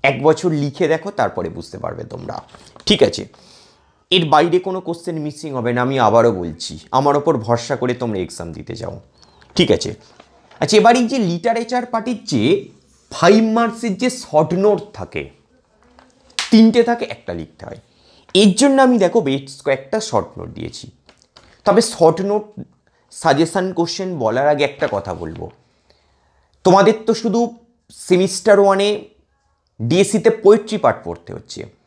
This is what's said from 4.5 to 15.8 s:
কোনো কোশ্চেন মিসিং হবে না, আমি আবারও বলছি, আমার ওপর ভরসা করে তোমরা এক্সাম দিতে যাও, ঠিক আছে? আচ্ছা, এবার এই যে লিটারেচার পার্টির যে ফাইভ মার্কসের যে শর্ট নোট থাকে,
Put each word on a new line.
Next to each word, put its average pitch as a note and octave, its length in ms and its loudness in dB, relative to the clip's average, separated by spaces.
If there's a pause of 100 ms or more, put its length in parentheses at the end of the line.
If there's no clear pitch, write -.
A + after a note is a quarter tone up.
কোনো F#3 220 -8
কোশ্চেন E3 380 -10
মিসিং D3 340 -10
হবে B2 200 -4
না, B2 80 -2
আমি C3 180 -2
আবারও A#2 320 4
বলছি, E2+ 480 -8 (120)
আমার C#3+ 260 2
ওপর D3 200 0
ভরসা A#2 380 -2
করে B2 180 -4
তোমরা A#2 260 -6
এক্সাম E2+ 340 -10
দিতে - 220 -14
যাও, - 240 -12 (560)
ঠিক - 160 2
আছে? - 220 0 (680)
আচ্ছা, G#3 180 2
এবার A3+ 180 6
এই B3 120 0
যে C4+ 100 -4
লিটারেচার A#3 680 -4
পার্টির A3+ 400 -8
যে C#3+ 440 0 (420)
ফাইভ G#3+ 320 4
মার্কসের A3 540 -2
যে B3+ 120 -2
শর্ট E3 440 -2
নোট G3 280 2 (120)
থাকে, D2+ 360 -12 (1200)